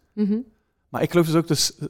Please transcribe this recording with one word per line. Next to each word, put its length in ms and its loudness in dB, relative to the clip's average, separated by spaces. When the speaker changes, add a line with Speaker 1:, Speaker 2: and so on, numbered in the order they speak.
Speaker 1:
Mhm. 240 0
Speaker 2:
Maar 120 -4
ik 100 -2
geloof 140 4
dus 100 0
ook, 120 2
dus 300 -2